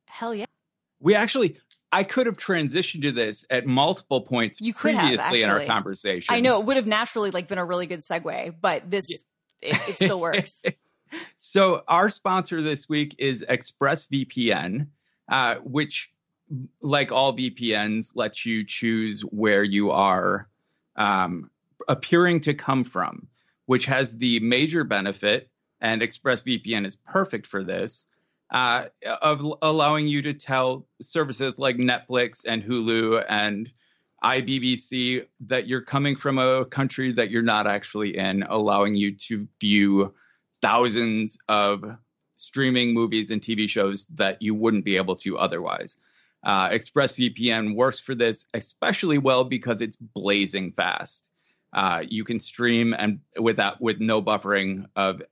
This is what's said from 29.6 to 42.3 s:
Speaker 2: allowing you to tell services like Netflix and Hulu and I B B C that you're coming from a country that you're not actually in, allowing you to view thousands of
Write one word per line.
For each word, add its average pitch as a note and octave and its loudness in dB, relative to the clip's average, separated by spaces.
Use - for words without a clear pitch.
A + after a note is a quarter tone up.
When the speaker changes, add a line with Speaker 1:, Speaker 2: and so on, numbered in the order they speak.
Speaker 2:
allowing D3+ 2
you C#3+ 0
to D3 -4
tell C3 -2
services C3 -2
like C3 0
Netflix B2 0
and A2+ -2
Hulu A2+ 2
and G#2 -2
I C3 2
B C3 -2
B B2 0
C B2+ -2
that B2+ 0
you're B2 -4
coming C#3 0
from C3+ -2
a C3 2
country C3 -2
that A#2 0
you're A#2 2
not G#2+ 2
actually G#2 -2
in, G2 0
allowing G#2 2
you G2+ 0
to G#2+ -8
view G2+ 4
thousands A2 2
of G2+ 2